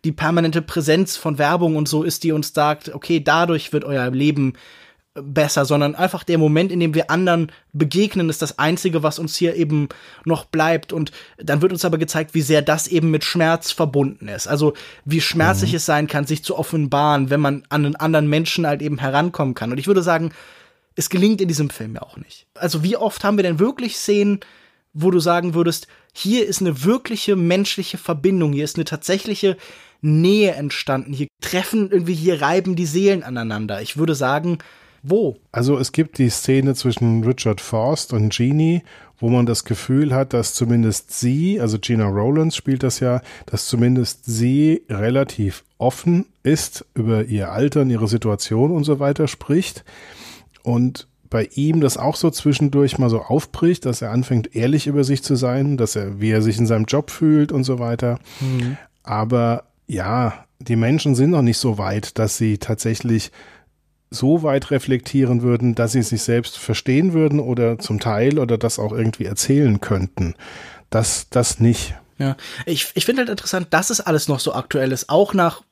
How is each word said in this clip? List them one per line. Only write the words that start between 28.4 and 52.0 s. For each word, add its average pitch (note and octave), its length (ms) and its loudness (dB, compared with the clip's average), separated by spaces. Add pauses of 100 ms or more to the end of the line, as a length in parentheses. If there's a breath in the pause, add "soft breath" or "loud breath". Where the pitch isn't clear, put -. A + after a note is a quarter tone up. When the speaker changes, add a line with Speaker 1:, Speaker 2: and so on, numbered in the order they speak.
Speaker 1:
hier C#3+ 100 -2
ist D3+ 140 -6
eine D3+ 80 -2
tatsächliche F#3+ 720 -2 (440 loud breath)
Nähe F3+ 520 4
entstanden, C#3 600 -4
hier C#3 140 -4 (120)
treffen F#3+ 520 -2
irgendwie, F3+ 240 2
hier D#3 260 0
reiben F3 340 0
die F3 120 -2
Seelen F#3 340 2
aneinander. G#2+ 600 -6
Ich G#2+ 160 -8
würde D#3 180 0
sagen, D3 420 0 (440 loud breath)
wo? E3 360 0 (140)
Speaker 2:
Also B2+ 280 2
es C3+ 120 -2
gibt - 260 -2
die B2+ 120 4
Szene C3+ 460 2
zwischen A2+ 500 0
Richard A#2 340 0
Forst B2 540 -2
und G#2+ 180 2
Jeannie, D#3 520 2 (340 loud breath)
wo A#2 120 0
man B2 160 4
das A#2 200 -2
Gefühl C3 480 0
hat, C3 180 0
dass A#2 220 -2
zumindest A#2 680 0
sie, D#3+ 400 0
also A2 180 0
Gina A2 280 0
Rowlands C3+ 500 0
spielt C3+ 280 -2
das B2+ 160 -2
ja, B2 220 0 (260 loud breath)
dass - 180 -4
zumindest B2 600 0
sie C3 640 2
relativ G#2+ 760 -2 (140)
offen - 480 0 (160)
ist, - 500 -2
über A2 320 0
ihr G2+ 260 -4
Alter C#3 300 0
und C3 80 2
ihre A2+ 180 0
Situation A2+ 640 0
und D#3 140 0
so C#3+ 140 2
weiter C#3+ 280 0
spricht. - 560 -2 (760 loud breath)
Und A#2+ 460 -2 (220)
bei A2 260 -2
ihm D#3 260 2
das C3 160 2
auch D3 180 -2